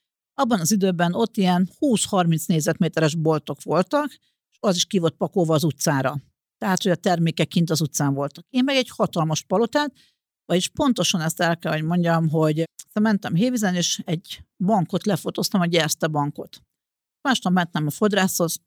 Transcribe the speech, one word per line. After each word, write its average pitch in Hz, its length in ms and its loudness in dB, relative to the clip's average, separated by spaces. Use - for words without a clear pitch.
Abban 240 260 0
az 156 120 0
időben 180 420 2
ott 226 240 -2
ilyen 180 400 2
húsz-harminc 180 680 2
négyzetméteres 160 720 0
boltok 156 480 -2
voltak, 254 460 0
és - 100 -20
az 196 160 0
is 180 100 -2
ki 208 120 -2
volt 165 180 0
pakolva 165 380 0
az 147 100 2
utcára. 143 540 -2
Tehát, 196 260 -2
hogy 190 80 2
a 165 40 2
termékek 170 520 0
kint 170 220 0
az 156 120 0
utcán 143 320 -2
voltak. 139 360 -6
Én 254 140 0
meg 269 120 0
egy 254 140 0
hatalmas 160 540 -2
palotát, 233 500 -2
vagyis 180 180 0
pontosan 214 520 0
ezt 165 200 -4
el 170 160 0
kell, 156 140 -6
hogy 156 120 -2
mondjam, 165 460 0
hogy 156 340 2
megmentem 208 420 0
Hévízen, 214 400 0
és - 300 -2
egy - 380 -6
bankot 185 420 0
lefotóztam, 190 560 -2
a 170 40 2
Gyerszte 165 420 0
bankot. 147 540 -6
Másnap 226 320 0
mentem 165 340 0
a - 20 -2
fodrászhoz, 185 760 0